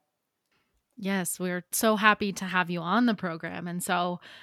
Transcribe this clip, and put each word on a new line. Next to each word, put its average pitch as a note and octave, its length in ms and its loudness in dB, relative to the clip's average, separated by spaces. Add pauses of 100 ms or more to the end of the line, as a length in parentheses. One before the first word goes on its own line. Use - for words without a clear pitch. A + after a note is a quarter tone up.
(960)
Yes, F#3+ 420 -4
we're F3+ 320 -4
so A3 240 2
happy G#3 380 4
to G3 120 -8
have F3+ 240 0
you F3 100 -2
on G3+ 280 2
the G#3+ 80 2
program. E3+ 520 -6
And F3 140 -6
so, F3+ 380 0 (240)